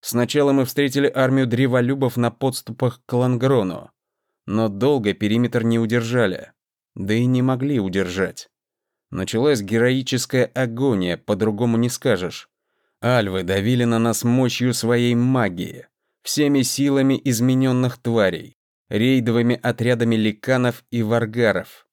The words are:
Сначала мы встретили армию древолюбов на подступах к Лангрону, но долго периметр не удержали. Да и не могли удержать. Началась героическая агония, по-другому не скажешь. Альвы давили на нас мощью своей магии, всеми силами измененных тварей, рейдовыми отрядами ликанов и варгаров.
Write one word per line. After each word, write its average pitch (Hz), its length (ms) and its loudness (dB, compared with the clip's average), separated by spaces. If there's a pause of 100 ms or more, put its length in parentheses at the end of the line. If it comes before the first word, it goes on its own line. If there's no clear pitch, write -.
Сначала 139 480 0
мы 139 120 2
встретили 139 500 0
армию 131 320 2
древолюбов 123 720 0
на 117 160 0
подступах 127 760 -4
к - 60 -10
Лангрону, 123 800 0 (540)
но 110 220 -2
долго 104 460 0
периметр 117 480 0
не 117 160 2
удержали. 113 720 -2 (440)
Да 98 180 -2
и 117 100 2
не 127 160 2
могли 131 380 0
удержать. 92 680 -2 (640)
Началась 113 500 0
героическая 123 840 0
агония, 113 680 0
по-другому 110 600 0
не 120 120 2
скажешь. 92 600 -4 (520)
Альвы 101 420 0
давили 101 400 0
на 117 160 2
нас 117 240 0
мощью 123 500 0
своей 120 400 0
магии, 117 720 -2 (360)
всеми 143 400 0
силами 135 600 0
измененных 127 760 0
тварей, 104 580 -2 (320)
рейдовыми 120 720 2
отрядами 117 540 0
ликанов 120 760 -2
и 120 120 -2
варгаров. 110 920 -2